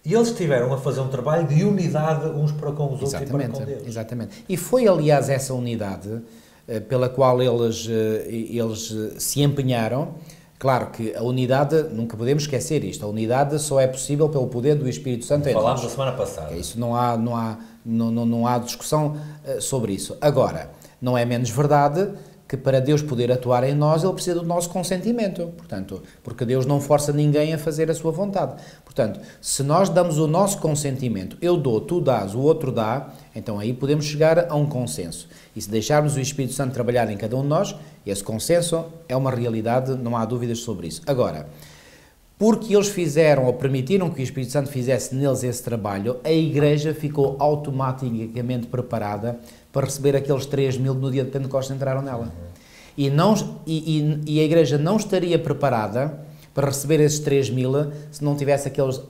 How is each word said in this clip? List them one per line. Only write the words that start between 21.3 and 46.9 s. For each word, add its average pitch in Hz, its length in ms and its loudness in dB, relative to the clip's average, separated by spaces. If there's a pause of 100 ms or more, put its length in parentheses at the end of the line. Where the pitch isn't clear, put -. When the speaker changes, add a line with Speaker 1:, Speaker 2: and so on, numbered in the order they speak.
Speaker 2:
verdade 147 580 4 (380)
que 131 100 -4
para 131 240 2
Deus 147 200 4
poder 123 300 -2
atuar 123 320 2
em 135 140 0
nós, 156 260 2
Ele 185 100 2
precisa 175 280 -2
do 170 40 -8
nosso 170 260 0
consentimento. 185 840 -2
Portanto, 95 460 -10 (180)
porque - 240 -6
Deus 123 220 2
não 143 140 2
força 147 320 2
ninguém 147 420 2
a 151 40 -4
fazer 156 300 -2
a 160 60 0
sua 165 160 -2
vontade. 180 460 -2 (280)
Portanto, 107 360 -2 (200)
se - 220 -4
nós 165 260 4
damos 165 300 2
o 160 80 2
nosso 190 320 2
consentimento, 131 840 -2
eu 175 160 2
dou, 127 240 2
tu 175 200 -2
dás, 110 340 0
o 123 60 -2
outro 147 320 2
dá, 113 380 -2 (260)
então 107 240 -8
aí 113 120 -4
podemos 143 320 0
chegar 160 460 2
a 147 60 -2
um 147 100 2
consenso. 110 600 -6 (260)
E 107 80 -10
se 101 80 -10
deixarmos 135 460 2
o 131 40 -2
Espírito 127 320 -4
Santo 131 220 -4
trabalhar 120 340 2
em 104 80 -4
cada 110 200 -4
um 135 60 0
de 143 40 -2
nós, 175 300 0 (280)
esse 98 200 -4
consenso 165 600 0 (240)
é 127 60 -2
uma 135 160 2
realidade, 120 640 0
não 120 220 -2
há 113 80 0
dúvidas 117 340 -2
sobre 87 300 -6
isso. - 180 -10
Agora, 92 400 0 (880)
porque 208 380 2
eles 202 140 4
fizeram 151 560 4
ou 123 80 4
permitiram 135 580 0
que - 120 -6
o - 20 -2
Espírito 123 260 -6
Santo 143 200 -2
fizesse 127 440 -2
neles 135 300 2
esse 120 180 -4
trabalho, 107 600 -2
a 156 80 2
Igreja 147 640 4